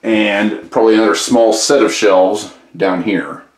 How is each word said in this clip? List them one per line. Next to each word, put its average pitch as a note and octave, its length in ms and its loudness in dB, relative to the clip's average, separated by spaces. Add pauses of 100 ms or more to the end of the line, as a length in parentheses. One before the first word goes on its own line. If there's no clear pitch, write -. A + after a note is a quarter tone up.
and G#2+ 680 -2
probably A2+ 240 4
another A2 200 2
small A#2 400 0
set C#3 280 2
of G#2 80 2
shelves F#2+ 600 0 (240)
down F2+ 280 -4
here - 400 -6 (120)